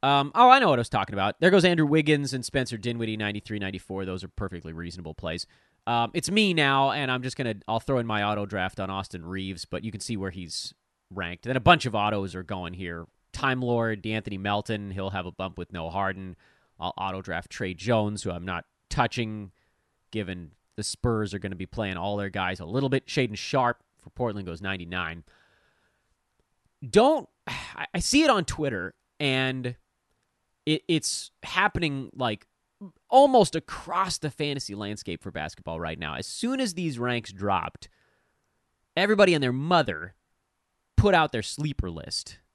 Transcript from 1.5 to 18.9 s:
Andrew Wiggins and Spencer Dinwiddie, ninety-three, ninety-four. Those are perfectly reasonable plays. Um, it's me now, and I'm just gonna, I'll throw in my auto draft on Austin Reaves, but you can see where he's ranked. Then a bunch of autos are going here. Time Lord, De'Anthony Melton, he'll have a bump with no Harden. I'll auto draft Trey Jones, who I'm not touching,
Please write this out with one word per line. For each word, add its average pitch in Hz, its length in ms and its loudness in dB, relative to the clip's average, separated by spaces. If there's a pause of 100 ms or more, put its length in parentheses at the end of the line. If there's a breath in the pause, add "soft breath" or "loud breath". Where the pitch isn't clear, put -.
Andrew 170 220 4
Wiggins 147 480 4
and 123 100 -6
Spencer 123 320 -2
Dinwiddie, 113 400 -2
ninety-three, 104 400 -4
ninety-four. 95 480 -6
Those 92 180 -6
are 90 60 -10
perfectly 85 440 -8
reasonable 85 420 -10
plays. 85 320 -6 (400 soft breath)
Um, 117 260 0
it's 165 160 -4
me 202 240 4
now, 139 380 4
and 131 180 -2
I'm 127 140 -2
just 127 120 -6
gonna, 117 200 -2 (120)
I'll 113 120 0
throw 135 180 0
in 117 80 0
my 107 160 0
auto 104 240 0
draft 98 340 -4
on 95 120 -4
Austin 95 340 -8
Reaves, 95 400 -8
but - 180 -8
you 110 80 -6
can 98 100 -10
see 113 160 -6
where 95 120 -4
he's 85 460 -10 (340)
ranked. 90 360 -8
Then 131 120 0
a - 20 2
bunch 160 280 6
of 110 80 -4
autos 104 400 0
are 92 80 -8
going 90 320 -8
here. 85 320 -10 (240)
Time 131 300 -2
Lord, 117 400 0
De'Anthony 107 380 -6
Melton, 104 500 -2
he'll 95 220 -6
have 90 160 -6
a 90 40 -10
bump 92 260 -8
with 87 140 -10
no 82 200 -6
Harden. 95 440 -4 (440 soft breath)
I'll 90 180 -4
auto 95 240 -4
draft 90 300 -6
Trey 92 240 -6
Jones, 104 480 0
who 95 80 -4
I'm 87 120 -8
not 87 220 -6 (240)
touching, 107 640 -2 (580)